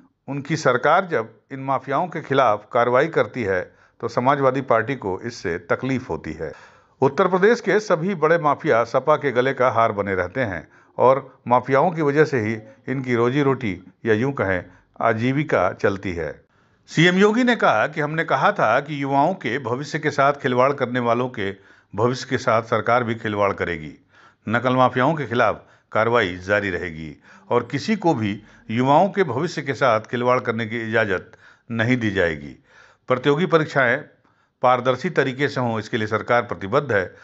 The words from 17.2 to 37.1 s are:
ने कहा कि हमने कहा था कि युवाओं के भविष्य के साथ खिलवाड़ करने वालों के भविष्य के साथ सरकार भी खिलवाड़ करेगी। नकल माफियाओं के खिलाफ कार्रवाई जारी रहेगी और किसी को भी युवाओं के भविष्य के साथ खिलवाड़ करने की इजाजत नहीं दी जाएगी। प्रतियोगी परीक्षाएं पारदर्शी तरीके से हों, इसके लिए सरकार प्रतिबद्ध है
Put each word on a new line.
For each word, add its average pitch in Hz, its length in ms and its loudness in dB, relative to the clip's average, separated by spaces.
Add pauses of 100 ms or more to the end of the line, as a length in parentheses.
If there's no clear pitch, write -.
ने 240 120 2
कहा 135 300 2
कि 156 140 -6
हमने 156 240 -4
कहा 160 280 0
था 131 280 2
कि 147 220 -8
युवाओं 143 340 0
के 123 240 -6
भविष्य 131 380 -6
के 147 120 -2
साथ 143 320 0
खिलवाड़ 127 320 2
करने 123 280 -4
वालों 120 280 0
के 101 200 -6 (440)
भविष्य 120 360 0
के 127 80 -2
साथ 113 260 2
सरकार 117 400 0
भी 113 120 -2
खिलवाड़ 104 380 0
करेगी। 85 380 -6 (540)
नकल 120 300 0
माफियाओं 127 380 2
के 147 120 -6
खिलाफ 110 380 0 (280)
कार्रवाई 110 460 2
जारी 101 320 0
रहेगी 80 440 -8 (360)
और 120 200 0
किसी 208 260 -2
को 160 180 0
भी 107 260 -4 (300)
युवाओं 139 400 2
के 196 140 0
भविष्य 151 380 -6
के 131 120 -4
साथ 110 320 2
खिलवाड़ 123 340 0
करने 113 260 -4
की 113 140 -6
इजाजत 110 520 -2 (380)
नहीं 117 260 0
दी 113 140 0
जाएगी। 80 460 -2 (520)
प्रतियोगी 143 400 2
परीक्षाएं 147 500 2 (640)
पारदर्शी 123 480 2
तरीके 139 380 0
से 143 120 -4
हों, 113 180 -2
इसके 110 180 -6
लिए 107 120 -2
सरकार 110 340 0
प्रतिबद्ध 113 500 -4
है 95 320 0